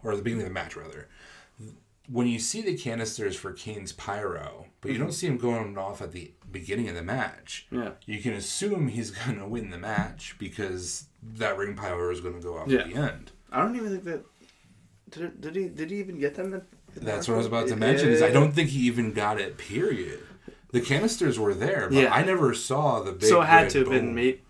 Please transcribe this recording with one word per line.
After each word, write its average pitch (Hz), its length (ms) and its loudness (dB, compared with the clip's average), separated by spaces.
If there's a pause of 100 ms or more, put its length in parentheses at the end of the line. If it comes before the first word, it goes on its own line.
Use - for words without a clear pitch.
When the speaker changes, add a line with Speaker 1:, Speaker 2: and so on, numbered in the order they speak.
Speaker 1:
or 107 100 -2
the 101 80 -4
beginning 113 220 -2
of 92 60 -6
the 95 40 -10
match, 85 220 -8
rather. - 320 -16 (1000)
When 120 200 2
you 117 100 0
see 220 240 -4
the 185 140 -2
canisters 110 580 -4
for 92 180 -8
Kane's 104 400 -12
pyro, 85 760 -8 (140)
but - 100 -8
you 131 40 0
Speaker 2:
Mm-hmm. 120 100 -2
Speaker 1:
don't 165 80 -4
see - 140 -4
him 131 120 0
going 113 380 -2
off 98 240 -8
at 87 120 -10
the 87 200 -14 (200)
beginning 98 360 -4
of 87 60 -6
the 85 80 -8
match, 104 680 -8
Speaker 2:
Yeah. 123 180 -4 (160)
Speaker 1:
you 107 140 -8
can 117 140 -4
assume 170 540 -2
he's 107 220 -6
gonna 104 380 -6
win 110 220 -6
the 87 80 -12
match 98 600 -4
because 92 680 -6 (280)
that 107 240 0
ring 101 160 -4
pyro 90 380 -4
is 90 80 -6
gonna 87 200 -8
go 85 160 -8
off 80 120 -8
Speaker 2:
Yeah. 127 140 4
Speaker 1:
at 85 60 -4
the 90 60 -12
end. 120 380 -4 (180)
Speaker 2:
I 123 120 -2
don't 226 120 0
even 220 160 -6
think 190 140 -6
that. 165 200 -8 (880)
Did, 160 140 -10
it, - 160 -12
did 160 160 -8
he? 190 120 -2
Did 160 220 -8
he 202 80 -4
even 185 220 -8
get 139 160 -2
them? 190 180 -6
At, 190 80 -8 (340)
at - 60 -12
Speaker 1:
That's 104 240 -2
Speaker 2:
the 117 60 0
Speaker 1:
what 113 40 4
I - 20 4
was 113 80 2
about 117 180 0
to 127 60 0
Speaker 2:
Yeah, 110 60 0
Speaker 1:
mention. 117 340 6
Is 117 100 6
Speaker 2:
yeah, 120 60 8
Speaker 1:
I - 20 6
Speaker 2:
yeah. - 60 4
Speaker 1:
don't 143 180 8
think 160 180 2
he 135 120 -2
even 117 300 2
got 104 280 0
it. 95 180 -6
Period. 117 600 -4 (520)
The 120 80 4
canisters 147 580 2
were 101 160 2
there, 123 340 0
but 135 140 6
Speaker 2:
Yeah. 117 120 6
Speaker 1:
I 139 100 6
never 175 300 4
saw 135 460 0
the 98 120 -4
big 92 160 4
Speaker 2:
So 131 140 10
it 147 40 6
had 165 160 10
Speaker 1:
red - 80 4
Speaker 2:
to 147 100 4
have 127 80 6
been 127 180 4
Speaker 1:
boom. 117 80 -2
Speaker 2:
me. 127 360 2